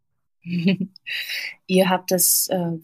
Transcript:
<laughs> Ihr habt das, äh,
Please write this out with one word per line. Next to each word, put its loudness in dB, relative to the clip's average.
<laughs> 0
Ihr 4
habt -2
das, 2
äh, -2